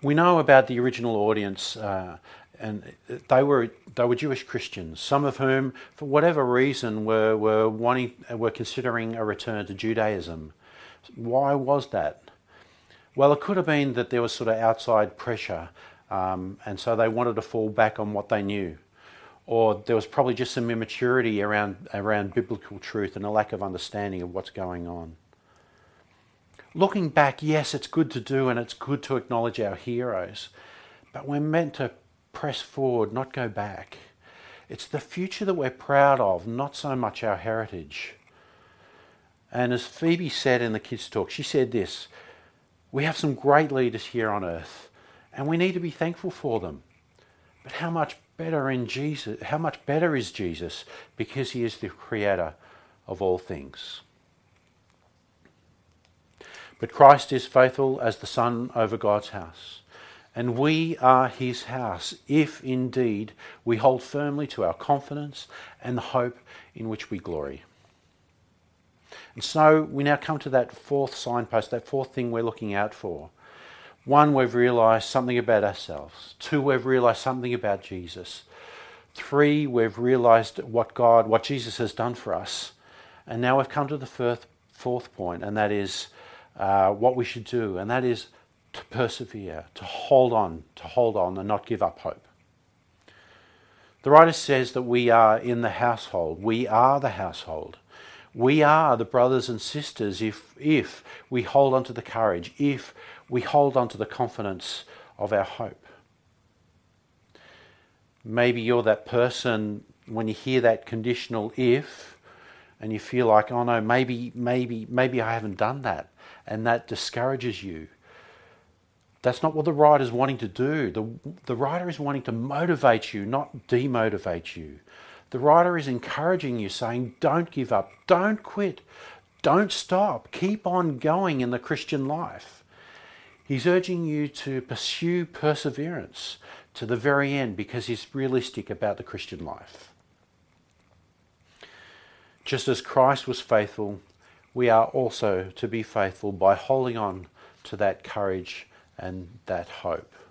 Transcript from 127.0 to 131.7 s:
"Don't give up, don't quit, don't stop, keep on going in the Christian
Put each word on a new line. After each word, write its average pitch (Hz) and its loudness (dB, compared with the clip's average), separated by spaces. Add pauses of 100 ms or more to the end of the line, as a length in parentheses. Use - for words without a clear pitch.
"Don't 165 0
give 127 -2
up, 98 0 (140)
don't 202 2
quit, - -6 (640)
don't 180 6
stop, 185 0
keep 208 -2
on 175 0
going 156 0
in 123 -2
the 123 -2
Christian 135 -4